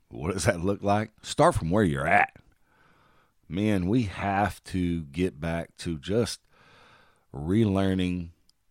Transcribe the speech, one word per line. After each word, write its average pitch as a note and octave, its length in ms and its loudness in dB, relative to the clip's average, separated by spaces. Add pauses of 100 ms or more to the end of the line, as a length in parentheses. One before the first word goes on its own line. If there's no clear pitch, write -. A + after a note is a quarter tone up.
What A2+ 240 -6
does F#2 140 -4
that F2+ 160 0
look F#2+ 200 -2
like? G2+ 300 0 (100)
Start - 340 2
from D#2+ 160 -2
where G#2+ 120 4
you're C#2+ 240 0
at. - 300 2 (1120)
Men, F#2+ 380 2
we A#2+ 160 2
have G2 640 -2
to F2 380 -2
get D2 380 -4
back E2 380 -4
to E2+ 180 -6
just G2 420 -2 (960)
relearning F#2 960 2 (420)